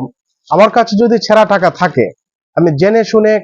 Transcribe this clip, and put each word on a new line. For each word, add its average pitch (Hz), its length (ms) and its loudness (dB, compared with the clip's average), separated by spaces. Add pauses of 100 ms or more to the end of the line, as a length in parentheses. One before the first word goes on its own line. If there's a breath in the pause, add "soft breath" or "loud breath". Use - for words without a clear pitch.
(500)
আমার 196 200 2
কাছে 226 320 0
যদি 233 160 2
ছেঁড়া 214 280 2
টাকা 185 220 0 (100)
থাকে, 147 280 -2 (500)
আমি 170 220 2
জেনে 214 260 0
শুনে 214 280 -2 (120)